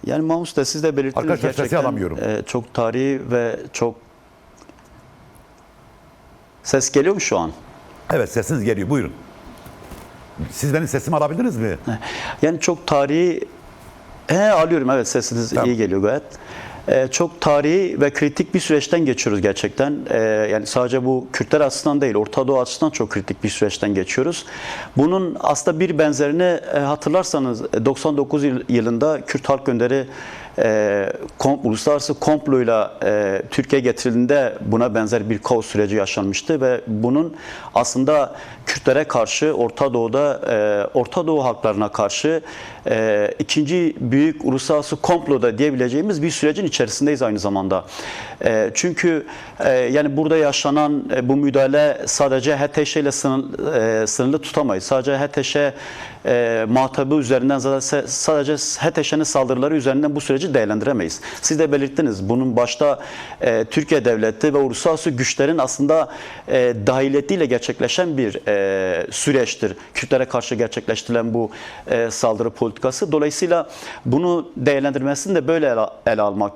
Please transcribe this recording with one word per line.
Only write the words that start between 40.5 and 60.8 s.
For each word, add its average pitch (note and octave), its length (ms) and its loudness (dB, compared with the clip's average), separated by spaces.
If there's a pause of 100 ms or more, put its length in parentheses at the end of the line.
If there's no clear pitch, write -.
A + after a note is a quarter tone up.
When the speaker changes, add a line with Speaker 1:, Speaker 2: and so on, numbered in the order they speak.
Speaker 1:
Orta D3+ 300 0
Doğu D#3 160 2
halklarına G#2+ 480 0
karşı, D3 500 0 (480)
e, G#2+ 500 2
ikinci D#3 600 0
büyük C#3+ 460 0
uluslararası C#3+ 500 0
komplo C#3 460 0
da A2+ 160 2
diyebileceğimiz C#3+ 640 0
bir D#3+ 100 0
sürecin D3+ 340 0
içerisindeyiz C3+ 560 0
aynı G#2+ 180 0
zamanda. F#2+ 460 -2 (600)
E, A2 280 2
çünkü, E3 520 0 (340)
e, - 120 4
yani C3+ 460 2
burada D#3 200 2
yaşanan, D3 800 2
e, B2 140 0
bu C#3 60 4
müdahale C#3 720 2
sadece C3+ 500 2
H C#3+ 120 0
T D3 180 0
Ş D#3 140 -2
ile C#3+ 100 2
sınır-, C3 920 0
e, G#2+ 60 0
sınırlı C#3 340 0
tutamayız. A2+ 420 -2
Sadece C3+ 340 0
H C#3 100 0
T C#3 160 -2
Ş, C#3+ 300 0 (520)
e, A#2 440 2
muhatabı C3 460 2
üzerinden C3+ 420 2
zaten C3+ 220 0 (200)
se-, B2+ 80 -4
sadece D3 480 0 (240)
H D#3+ 120 0
T D#3 120 -2
Ş'nin D3+ 200 0
saldırıları C3+ 520 0
üzerinden C#3+ 400 0
bu D3 60 -2
süreci C#3+ 320 -2
değerlendiremeyiz. G#2+ 680 0 (200)